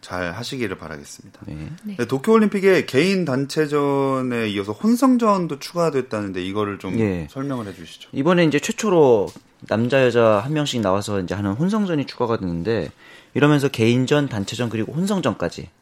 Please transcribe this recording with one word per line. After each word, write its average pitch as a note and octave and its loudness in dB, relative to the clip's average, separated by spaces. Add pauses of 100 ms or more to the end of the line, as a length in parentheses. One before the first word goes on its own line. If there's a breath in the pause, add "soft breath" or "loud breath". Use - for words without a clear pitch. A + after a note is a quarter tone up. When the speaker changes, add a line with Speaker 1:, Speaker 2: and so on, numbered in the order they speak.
Speaker 1:
잘 F2+ -6
하시기를 A#2 -6
바라겠습니다. D#2 -18
Speaker 2:
네. D2+ -12 (160)
Speaker 3:
네. G#3 -10
Speaker 1:
네, B2 -2
도쿄올림픽에 G3 2
개인 F3+ 2
단체전에 C#3 -2
이어서 G2+ -4
혼성전도 A3 2
추가됐다는데 B2 -2
이거를 G2+ -4
좀 F#2+ -4
Speaker 2:
예. F#2 0
Speaker 1:
설명을 C3+ -8
해주시죠. F2 -18
Speaker 2:
이번에 E3+ 2
이제 D3 4
최초로 C#3+ 4 (400)
남자, B2 2
여자 A2+ 4
한 C3 -6
명씩 C#3 -2
나와서 G2+ 0
이제 F2+ -4
하는 G2+ -2
혼성전이 F3 0
추가가 A#2 -2
됐는데 F2+ -2 (440 loud breath)
이러면서 C#3+ 4
개인전, B2+ 2
단체전 A#2 -4
그리고 A2 -4
혼성전까지 C3 -4 (120)